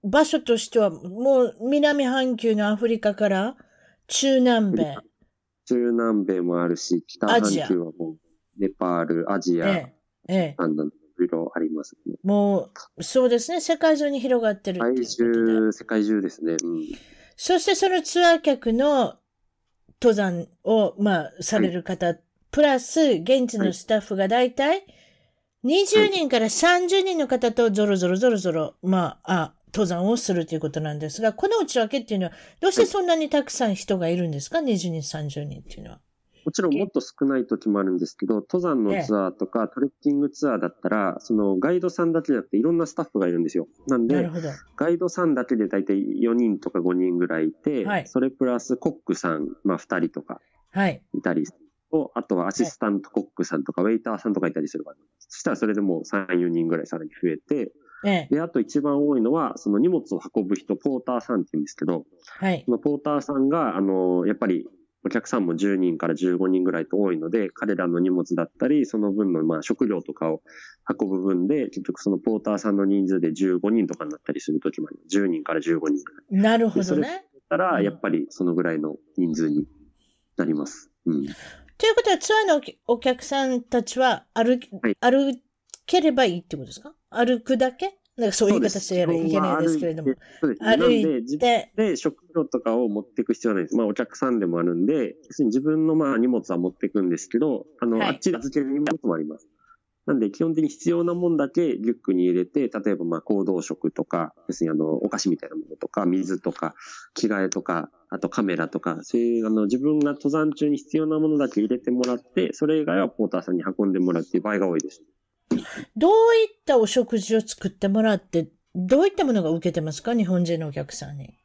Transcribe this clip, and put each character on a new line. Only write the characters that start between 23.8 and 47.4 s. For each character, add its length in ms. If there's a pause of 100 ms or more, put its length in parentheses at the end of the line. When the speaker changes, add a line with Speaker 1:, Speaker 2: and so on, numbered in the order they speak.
Speaker 1:
タ 120
ッ 40
フ 140
が 120
だ 140
い 120
た 200
い 120 (760)
二 220
十 220
人 220
か 100
ら 100
三 380
十 140
人 160
の 100
方 240
と 200
ゾ 140
ロ 120
ゾ 100
ロ 80
ゾ 140
ロ 80
ゾ 140
ロ、 300
ま 420
あ、 100
あ、 200 (200)
登 120
山 220
を 100
す 160
る 120
と 100
い 20
う 20
こ 100
と 120
な 120
ん 60
で 100
す 120
が、 120
こ 140
の 100
内 200
訳 220
っ 60
て 80
い 40
う 40
の 60
は、 40 (300)
ど 80
う 20
し 40
て 100
そ 160
ん 60
な 80
に 140
た 140
く 60
さ 180
ん 80
人 220
が 100
い 80
る 120
ん 40
で 80
す 100
か？ 80
Speaker 2:
は 60
い。 20
Speaker 1:
二 120
十 120
人、 140
三 260
十 140
人 180
っ 20
て 140
い 40
う 20
の 80
は。 80 (460)
Speaker 2:
も 60
ち 100
ろ 80
ん 40
も 120
っ 40
と 120
少 240
な 120
い 80
時 220
も 120
あ 40
る 80
ん 60
で 80
す 100
け 100
ど、 100
登 260
山 200
の 220
ツ 140
ア 120
ー 80
と 100
か、 160
Speaker 1:
え 20
え。 80
Speaker 2:
ト 80
レ 60
ッ 20 (120)
キ 120
ン 80
グ 80
ツ 200
ア 60
ー 60
だ 60
っ 140
た 60
ら、 320
そ 140
の 260
ガ 140
イ 80
ド 80
さ 160
ん 80
だ 80
け 60
じ 60
ゃ 40
な 60
く 80
て 60
い 40
ろ 100
ん 60
な 80
ス 100
タ 80
ッ 80
フ 80
が 80
い 60
る 60
ん 40
で 60
す 80
よ。 100 (200)
な 100
ん 100
で、 80
Speaker 1:
な 60
る 80
ほ 100
ど。 80 (300)
Speaker 2:
ガ 120
イ 80
ド 120
さ 160
ん 100
だ 80
け 140
で 100
大 160
体 380
四 160
人 220
と 120
か 80
五 140
人 240
ぐ 100
ら 140